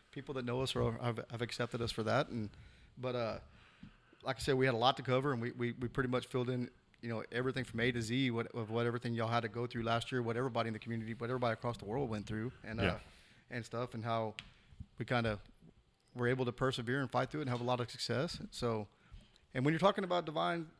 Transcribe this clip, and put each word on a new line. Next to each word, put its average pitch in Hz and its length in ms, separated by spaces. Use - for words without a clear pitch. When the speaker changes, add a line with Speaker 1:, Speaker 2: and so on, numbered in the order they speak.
Speaker 1:
People 143 220
that 131 120
know 123 160
us 127 120
are, 120 180
have, 120 180
have 117 120
accepted 117 400
us 117 100
for 113 100
that. 110 280
And, 107 180
but, 127 180
uh, 113 200
like 127 140
I - 20
said, 143 160
we 131 100
had 131 100
a 110 40
lot 127 180
to 135 60
cover, 131 300
and 117 100
we, 120 100
we, 120 260
we 123 100
pretty 127 200
much 123 180
filled 123 220
in, 123 220
you 117 80
know, 110 120
everything 127 320
from 113 160
A 120 120
to 120 80
Z, 123 300
what, 113 240
of 110 160
what 117 160
everything 120 260
y'all 113 160
had 117 120
to 113 100
go 117 160
through 117 160
last 113 280
year, 127 120
what 113 160
everybody 117 300
in 113 40
the 107 60
community, 113 340
what 117 160
everybody 123 240
across 117 240
the 98 80
world 120 240
went 107 180
through, 110 240
and, 110 160
Speaker 2:
Yeah. 92 120
Speaker 1:
uh, 80 60
and 120 120
stuff, 120 300
and 113 100
how 113 300
we 120 60
kinda 113 340
were 123 140
able 131 180
to 120 60
persevere 131 500
and 127 80
fight 127 200
through 151 100
it - 20
and 131 80
have 120 100
a 120 40
lot 123 160
of 117 100
success. 127 480
So, 113 360
and 131 140
when 156 60
you're 160 60
talking 196 260
about 175 200
divine 165 440